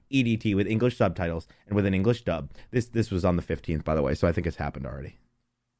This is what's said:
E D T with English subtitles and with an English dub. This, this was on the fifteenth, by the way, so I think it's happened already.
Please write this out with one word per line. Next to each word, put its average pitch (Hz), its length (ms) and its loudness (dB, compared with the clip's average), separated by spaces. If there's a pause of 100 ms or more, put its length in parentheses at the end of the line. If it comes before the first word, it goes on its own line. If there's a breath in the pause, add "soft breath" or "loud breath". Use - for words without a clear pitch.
(100)
E 135 120 2
D 117 140 2
T 107 180 0
with 98 120 2
English 110 300 0
subtitles 85 500 0 (200 soft breath)
and 101 80 -4
with 101 120 4
an 95 80 2
English 113 280 2
dub. 80 280 -4 (200 soft breath)
This, 120 160 0
this 113 240 -2
was 90 140 0
on 90 120 4
the 85 60 0
fifteenth, 80 420 -4
by 78 100 0
the 76 80 2
way, 67 120 0
so 87 140 2
I 85 40 2
think 85 140 -2
it's 82 100 -4
happened 71 300 -8
already. 69 320 -12 (600)